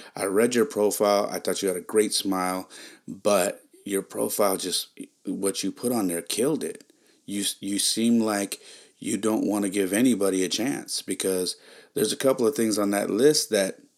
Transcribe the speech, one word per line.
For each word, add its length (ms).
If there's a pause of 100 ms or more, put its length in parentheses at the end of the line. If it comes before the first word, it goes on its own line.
(160)
I 80
read 300
your 120
profile. 640
I 80
thought 240
you 60
had 80
a 60
great 300
smile, 560 (380)
but 560 (220)
your 180
profile 540
just, 320 (360)
what 380
you 80
put 220
on 160
there 140
killed 420
it. 260 (360)
You, 180 (160)
you 180
seem 400
like 420 (380)
you 180
don't 300
wanna 220
give 240
anybody 500
a 60
chance, 520
because 540 (400)
there's 180
a 40
couple 280
of 120
things 200
on 140
that 180
list 420
that 280 (200)